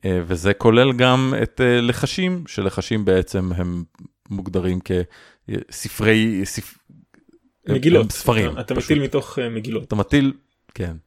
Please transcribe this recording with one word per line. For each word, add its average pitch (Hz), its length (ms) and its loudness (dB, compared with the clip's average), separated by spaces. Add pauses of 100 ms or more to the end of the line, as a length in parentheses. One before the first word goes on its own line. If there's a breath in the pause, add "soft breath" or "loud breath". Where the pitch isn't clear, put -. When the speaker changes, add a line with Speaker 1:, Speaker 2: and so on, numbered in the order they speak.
Speaker 1:
אה, 92 220 0
וזה 90 280 0
כולל 120 380 4
גם 127 500 2
את, - 180 -4
אה, 123 200 4
לחשים, 175 680 -2
שלחשים 101 580 -2
בעצם 92 480 0
הם 87 320 -4 (460)
מוגדרים 92 500 -4
כספרי, 107 1600 -2
ספ-, - 340 -12 (880)
הם, 139 80 0
Speaker 2:
מגילות. 135 300 4
Speaker 1:
הם 104 60 -4
ספרים, 110 420 0
Speaker 2:
אתה, 76 80 -8
אתה - 140 -6
Speaker 1:
פשוט. - 160 -4
Speaker 2:
מטיל 147 120 4
מתוך, 135 360 -4
אה, 123 100 -4
מגילות. 113 360 -6
Speaker 1:
אתה 110 120 -4
מטיל, 139 360 2 (420)
כן. 85 220 -8 (100)